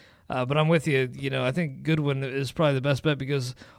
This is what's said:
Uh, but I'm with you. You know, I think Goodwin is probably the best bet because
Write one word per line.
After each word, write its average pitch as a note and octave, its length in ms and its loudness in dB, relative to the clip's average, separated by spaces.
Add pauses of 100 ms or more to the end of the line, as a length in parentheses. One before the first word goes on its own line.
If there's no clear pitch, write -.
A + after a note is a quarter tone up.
(300)
Uh, B2+ 160 -2
but C#3 120 0
I'm D#3 100 4
with E3 200 4
you. C3 260 2
You C#3 180 -6
know, C3 120 -2
I B2+ 80 2
think C#3 300 -4
Goodwin C#3+ 420 0
is C3+ 280 -4
probably D3 240 2
the C3 60 0
best C#3 220 0
bet D3+ 140 2
because C3 380 -4 (240)